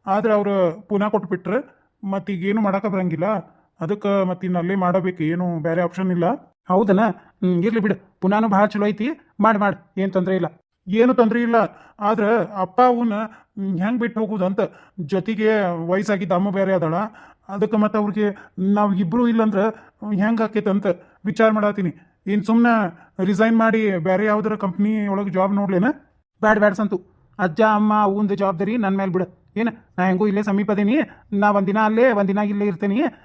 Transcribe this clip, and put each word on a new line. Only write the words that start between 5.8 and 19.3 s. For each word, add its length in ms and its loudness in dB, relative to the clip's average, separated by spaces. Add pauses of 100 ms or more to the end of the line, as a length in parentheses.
ಆಪ್ಷನ್ 280 -2
ಇಲ್ಲ. 140 0 (440)
ಹೌದನ? 320 4 (100)
ಹ್ಮ್, 540 -2
ಇರ್ಲಿ 160 0
ಬಿಡು. 400 -4
ಪೂನಾನು 280 2
ಭಾಳ 180 4
ಚಲೋ 200 -2
ಐತಿ, 240 -2 (300)
ಮಾಡ್, 180 4
ಮಾಡ್, 400 -4
ಏನ್ 140 -2
ತೊಂದ್ರೆ 240 0
ಇಲ್ಲ. 100 0 (420)
ಏನು 260 4
ತೊಂದ್ರೆ 280 2
ಇಲ್ಲ, 140 2 (440)
ಆದ್ರ 240 0 (320)
ಅಪ್ಪ 240 -2
ಅವ್ನ, 340 2
ಹ್ಮ್, 640 -6
ಹೆಂಗ್ 220 -2
ಬಿಟ್ಟು 200 -4
ಹೋಗುದು 260 -2
ಅಂತ. 140 -2 (400)
ಜೊತೆಗೆ 480 -2 (380)
ವಯಸ್ಸಾಗಿದ್ದ 460 -2
ಅಮ್ಮ 180 2
ಬೇರೆ 240 0
ಅದಾಳ. 200 0 (540)
ಅದಕ್ಕೆ 280 -2
ಮತ್ತ್ 200 2
ಅವ್ರಿಗೆ 600 -2
ನಾವ್ 380 2
ಇಬ್ರು 320 0
ಇಲ್ಲಂದ್ರ 300 0 (560)